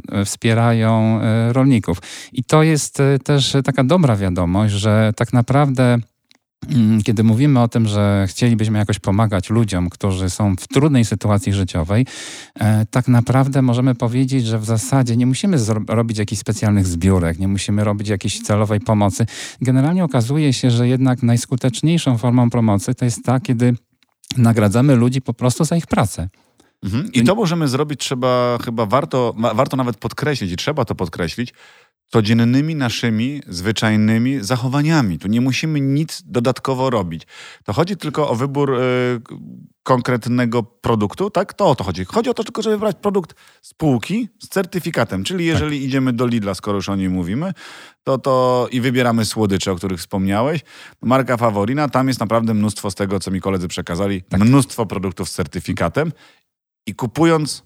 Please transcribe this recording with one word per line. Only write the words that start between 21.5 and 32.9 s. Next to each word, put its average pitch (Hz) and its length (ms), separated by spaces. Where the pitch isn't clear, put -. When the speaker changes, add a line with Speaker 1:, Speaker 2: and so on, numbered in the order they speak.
Speaker 1:
formą 120 320
pomocy 113 460
to - 100
jest 117 200
ta, 123 140
kiedy 123 340
nagradzamy 117 580
ludzi 123 260
po 123 120
prostu 127 320
za 170 100
ich 165 120
pracę. 98 420
Speaker 2:
Mhm. 117 300
I 127 80
Speaker 1:
To 117 60
Speaker 2:
to 185 80
możemy 170 320
zrobić, 143 320
trzeba 123 680
chyba 117 200
warto, 123 520
ma-, 113 160
warto 135 240
nawet 123 200
podkreślić 120 540
i 87 40
trzeba 143 300
to - 100
podkreślić, 92 580
codziennymi 117 640
naszymi, 123 720